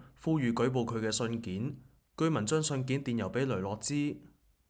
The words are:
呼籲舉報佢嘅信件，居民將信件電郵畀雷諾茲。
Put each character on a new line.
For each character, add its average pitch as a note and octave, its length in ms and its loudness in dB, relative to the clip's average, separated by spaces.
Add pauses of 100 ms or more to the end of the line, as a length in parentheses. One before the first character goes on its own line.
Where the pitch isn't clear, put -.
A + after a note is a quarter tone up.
(220)
呼 D#3+ 160 2
籲 B2 140 2
舉 A#2+ 180 2
報 B2+ 140 0
佢 A2+ 160 -2
嘅 A2 100 0
信 A2+ 300 0
件， A2 340 -4 (420)
居 D#3+ 120 2
民 C3 160 2
將 D#3 180 2
信 C#3 220 0
件 C3 180 0
電 B2 140 -2
郵 F#2+ 160 -2
畀 C3 140 0
雷 B2+ 80 0
諾 G2 260 -2
茲。 D3 360 0 (540)